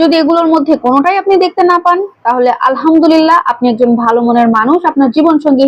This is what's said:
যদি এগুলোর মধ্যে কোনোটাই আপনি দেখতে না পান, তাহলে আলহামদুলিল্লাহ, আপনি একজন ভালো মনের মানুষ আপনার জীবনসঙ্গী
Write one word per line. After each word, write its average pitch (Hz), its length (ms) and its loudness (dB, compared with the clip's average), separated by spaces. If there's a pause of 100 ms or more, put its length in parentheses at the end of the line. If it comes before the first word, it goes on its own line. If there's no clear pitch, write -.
যদি 320 160 2
এগুলোর 330 320 0
মধ্যে 320 260 0 (100)
কোনোটাই 277 380 0
আপনি 392 120 0 (100)
দেখতে 370 260 -2
না 349 80 0
পান, 349 200 0 (240)
তাহলে 247 280 0 (180)
আলহামদুলিল্লাহ, 320 800 2
আপনি 247 220 -4
একজন 240 280 0
ভালো 233 260 0
মনের 233 280 0
মানুষ 226 340 0
আপনার 277 300 0
জীবনসঙ্গী 294 540 0